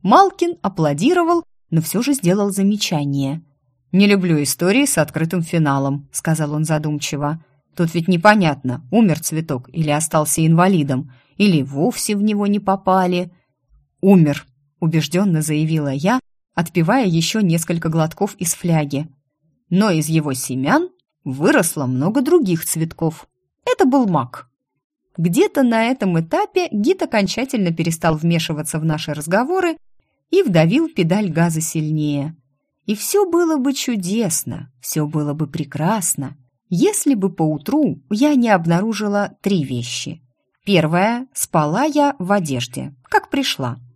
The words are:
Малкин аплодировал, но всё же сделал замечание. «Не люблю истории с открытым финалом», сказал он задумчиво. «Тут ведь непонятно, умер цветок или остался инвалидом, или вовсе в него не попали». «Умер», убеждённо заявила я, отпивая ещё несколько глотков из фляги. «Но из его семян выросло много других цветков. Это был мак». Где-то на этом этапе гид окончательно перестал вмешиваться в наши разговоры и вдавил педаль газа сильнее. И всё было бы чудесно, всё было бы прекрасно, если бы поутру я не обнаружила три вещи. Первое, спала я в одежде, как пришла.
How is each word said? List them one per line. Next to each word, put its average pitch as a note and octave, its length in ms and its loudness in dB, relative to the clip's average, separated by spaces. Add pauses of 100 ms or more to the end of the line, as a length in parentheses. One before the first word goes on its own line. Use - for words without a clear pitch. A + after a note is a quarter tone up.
Малкин F4 600 4
аплодировал, C4+ 800 0 (260)
но D#3+ 120 2
всё F#3 200 -4
же C#4 120 0
сделал G3+ 360 0
замечание. D#3+ 920 -2 (480)
«Не G3 160 4
люблю F3+ 340 2
истории F#3+ 440 0
с - 120 -2
открытым D#3+ 440 -2
финалом», C#3+ 720 -2
сказал D3+ 420 -2
он D#3 100 -2
задумчиво. D3+ 800 -4 (320)
«Тут E3+ 180 -2
ведь E3 140 -2
непонятно, E3+ 840 2
умер G3 300 2
цветок D#3 520 -6
или D#3 180 -4
остался D3+ 560 0
инвалидом, D#3+ 680 2 (260)
или F#3 240 4
вовсе C#3+ 540 -2
в G3 60 -2
него G#3 260 0
не G3+ 120 0
попали». F#3 720 0 (680)
«Умер», E3+ 460 6 (340)
убеждённо E3 640 0
заявила D3+ 480 -2
я, F3 300 0 (360)
отпивая F3+ 500 0
ещё E3 360 0
несколько E3 480 0
глотков D#3+ 460 -2
из E3+ 180 -6
фляги. D3+ 560 -2 (600)
«Но G3 220 2
из D#3+ 160 0
его D3+ 260 0
семян C#3+ 560 -2 (340)
выросло D#3+ 640 0
много D3 360 0
других B3 440 2
цветков. D#3+ 600 -6 (380)
Это A#4+ 200 2
был B3+ 220 4
мак». C#3 400 -4 (680)
Где-то A#3+ 460 2
на A3+ 240 2
этом G3 320 0
этапе F4 520 -2
гид C#4+ 320 0
окончательно G#3 680 -2
перестал E3 420 0
вмешиваться D#3+ 640 -2
в D#3 60 -4
наши D#3 280 -2
разговоры B3+ 600 -2 (540)
и G4 140 4
вдавил G3+ 440 4
педаль F#3+ 420 0
газа E3 300 0
сильнее. D3+ 760 -4 (500)
И G#3 100 -2
всё G4 340 0
было E4+ 280 2
бы C4+ 160 0
чудесно, G3+ 1000 -4 (100)
всё D3+ 260 -4
было D3 260 -2
бы D#3 140 -4
прекрасно, D#3 880 -4 (320)
если D4 440 2
бы G3 160 0
поутру E3 800 0
я C#4 260 2
не A#3+ 140 4
обнаружила G3+ 920 0
три F#3+ 220 0
вещи. - 580 -8 (440)
Первое, G3 680 0
спала E3 500 -2
я C#4+ 360 0
в F3+ 120 -4
одежде, C3+ 720 -4
как - 260 -2
пришла. C3+ 480 -4 (180)